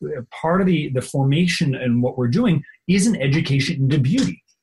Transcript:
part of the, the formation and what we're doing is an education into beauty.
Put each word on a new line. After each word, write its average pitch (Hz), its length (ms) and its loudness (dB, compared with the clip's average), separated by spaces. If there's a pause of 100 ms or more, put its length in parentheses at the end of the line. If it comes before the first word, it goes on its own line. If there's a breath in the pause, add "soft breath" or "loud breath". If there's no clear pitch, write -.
(420)
part 175 180 0
of 190 60 2
the, 156 240 0
the 127 100 -2
formation 143 760 0
and 120 280 0
what 123 160 -2
we're 123 100 0
doing 165 340 2 (260 loud breath)
is 190 180 2
an 226 100 2
education 139 600 0
into 135 220 0
beauty. 160 440 0 (200)